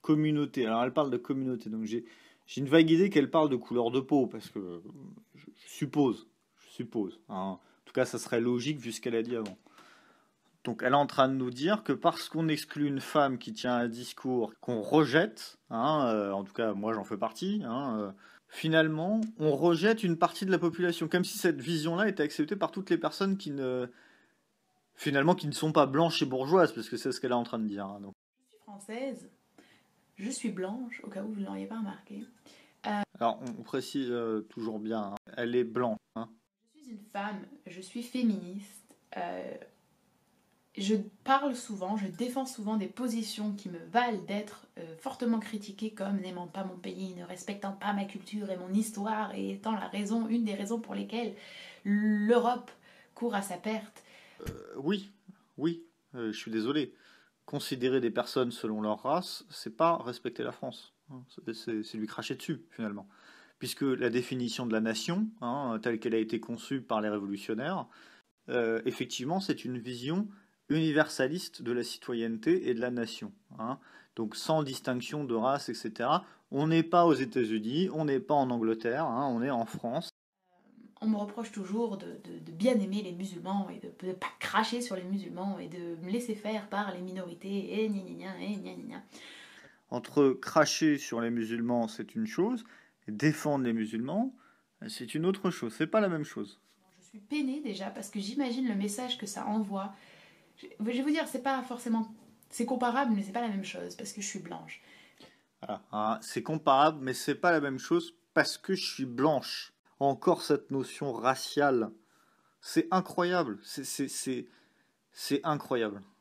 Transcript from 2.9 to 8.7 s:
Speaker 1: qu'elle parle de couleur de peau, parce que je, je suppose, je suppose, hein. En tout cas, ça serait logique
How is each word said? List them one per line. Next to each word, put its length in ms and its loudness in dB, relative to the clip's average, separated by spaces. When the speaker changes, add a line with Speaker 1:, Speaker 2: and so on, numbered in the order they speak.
Speaker 1:
qu'elle 200 6
parle 200 6
de 80 2
couleur 340 0
de 80 2
peau, 280 4
parce 220 -10
que 320 -8
je, 100 -20
je 140 -20
suppose, 580 2
je 120 -20
suppose, 500 -4
hein. 300 -4
En 260 -20
tout 80 -20
cas, 120 4
ça 140 -6
serait 200 0
logique 400 0